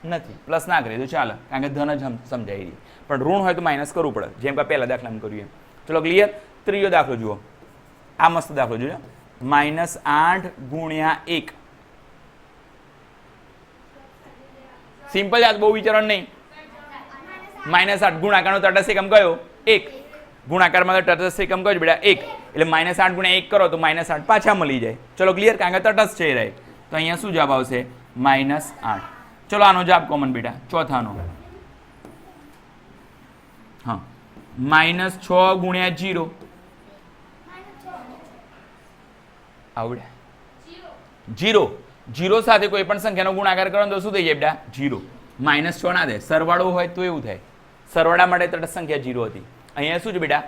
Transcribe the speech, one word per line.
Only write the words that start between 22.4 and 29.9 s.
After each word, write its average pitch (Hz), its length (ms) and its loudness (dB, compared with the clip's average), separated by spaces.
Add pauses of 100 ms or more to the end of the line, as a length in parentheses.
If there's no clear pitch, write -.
એટલે 156 120 2
માઇનસ 165 340 0
આઠ 185 140 4
ગુણ્યા 185 280 2
એક 185 80 -16
કરો 196 180 4
તો 165 100 -2
માઇનસ 160 340 0
આઠ 156 140 -6
પાછા 214 280 4
મળી 147 260 0
જાય. 113 160 -4 (220)
ચલો, 190 160 4
ક્લિયર? 208 240 2
કારણ 180 160 -2
કે 190 60 0
તટસ્થ 214 380 2
છે 160 140 0
એ - 20 0
રહે. 110 180 -2 (380)
તો 156 60 -10
અહીંયા 160 200 -2
શું 196 180 -8
જવાબ 151 180 2
આવશે? 127 340 0 (320)
માઇનસ 135 560 0 (100)
આઠ. 107 180 -4 (480)
ચલો, 208 160 2
આનો 185 180 6
જવાબ 175 240 4